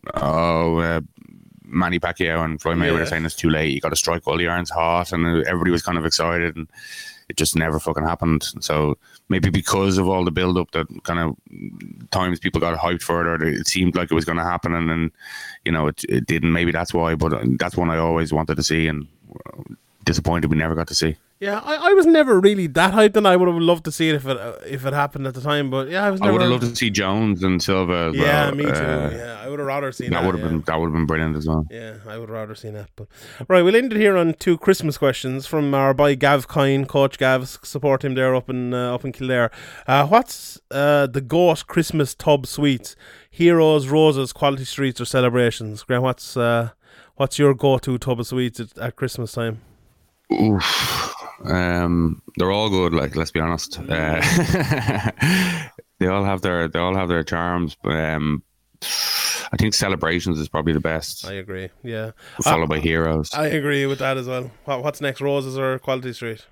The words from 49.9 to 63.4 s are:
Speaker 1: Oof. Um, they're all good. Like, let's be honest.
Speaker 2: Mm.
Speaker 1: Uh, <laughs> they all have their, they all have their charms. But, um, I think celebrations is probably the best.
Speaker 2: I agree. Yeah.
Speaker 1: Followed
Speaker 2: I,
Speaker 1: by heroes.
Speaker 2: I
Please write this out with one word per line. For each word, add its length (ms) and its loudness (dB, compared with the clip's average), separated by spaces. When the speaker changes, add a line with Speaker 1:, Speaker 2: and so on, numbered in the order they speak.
Speaker 1:
Oof. 800 2
Um, 800 2
they're 140 2
all 180 2
good. 240 2
Like, 240 0
let's 120 -2
be 120 -2
honest. 400 -4
Speaker 2:
Mm. 100 -8
Speaker 1:
Uh, 1800 0
<laughs> 160 -20
they 80 2
all 160 2
have 180 0
their, 280 0
they 100 -2
all 160 0
have 140 -2
their 140 2
charms. 600 -2
But, 140 -2
um, 440 -2
I 800 -4
think 140 2
celebrations 640 0
is 80 -4
probably 260 -2
the 60 2
best. 480 -6
Speaker 2:
I 60 -12
agree. 360 -12
Yeah. 280 -10
Speaker 1:
Followed 220 0
Speaker 2:
I, 140 -2
Speaker 1:
by 20 -2
heroes. 540 0
Speaker 2:
I 140 -2